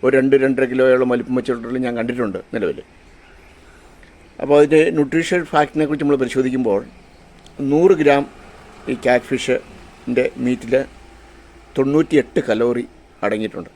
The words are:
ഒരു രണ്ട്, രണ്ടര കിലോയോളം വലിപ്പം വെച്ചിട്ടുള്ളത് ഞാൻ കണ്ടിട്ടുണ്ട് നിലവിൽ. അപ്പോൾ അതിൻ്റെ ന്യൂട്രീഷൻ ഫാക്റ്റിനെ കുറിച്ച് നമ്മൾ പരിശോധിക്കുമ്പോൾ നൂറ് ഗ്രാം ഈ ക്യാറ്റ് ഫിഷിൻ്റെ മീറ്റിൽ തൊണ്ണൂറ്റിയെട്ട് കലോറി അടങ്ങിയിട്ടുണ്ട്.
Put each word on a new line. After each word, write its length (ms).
ഒരു 120
രണ്ട്, 260
രണ്ടര 260
കിലോയോളം 440
വലിപ്പം 260
വെച്ചിട്ടുള്ളത് 480
ഞാൻ 120
കണ്ടിട്ടുണ്ട് 400
നിലവിൽ. 260
അപ്പോൾ 160
അതിൻ്റെ 200
ന്യൂട്രീഷൻ 440
ഫാക്റ്റിനെ 360
കുറിച്ച് 180
നമ്മൾ 180
പരിശോധിക്കുമ്പോൾ 580
നൂറ് 280
ഗ്രാം 220
ഈ 40
ക്യാറ്റ് 240
ഫിഷിൻ്റെ 960
മീറ്റിൽ 300
തൊണ്ണൂറ്റിയെട്ട് 680
കലോറി 380
അടങ്ങിയിട്ടുണ്ട്. 500